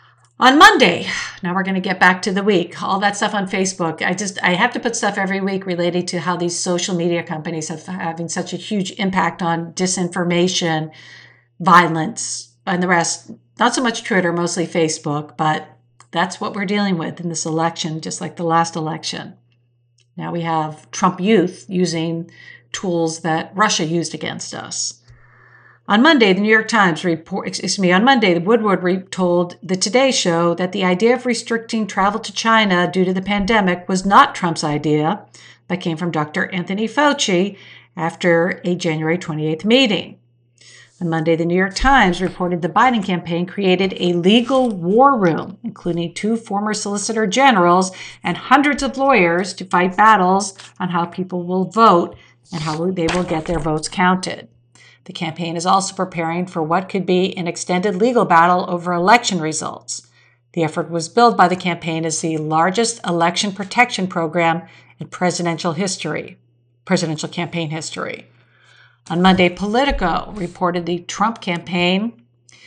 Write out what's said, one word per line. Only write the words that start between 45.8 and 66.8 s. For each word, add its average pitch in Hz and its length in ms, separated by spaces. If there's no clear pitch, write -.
two 220 240
former 214 380
Solicitor 208 520
Generals 185 640
and 175 140
hundreds 277 460
of 262 160
lawyers 196 560
to 185 100
fight 185 320
battles 202 580
on 180 100
how 175 160
people 180 380
will 185 200
vote 185 520
and 156 100
how 160 280
they 175 240
will 180 80
get 165 240
their 165 140
votes 156 280
counted. 185 600
The - 80
campaign 165 440
is 165 80
also 190 300
preparing 175 520
for 170 160
what 175 260
could 180 180
be 185 320
an 170 80
extended 180 480
legal 226 300
battle 180 440
over 175 240
election 185 480
results. - 640
The 165 120
effort 156 260
was 165 180
billed 233 280
by 185 100
the 180 100
campaign 165 480
as 160 160
the 160 180
largest 175 680
election 180 460
protection 202 560
program 170 540
in 156 80
presidential 170 680
history, 165 640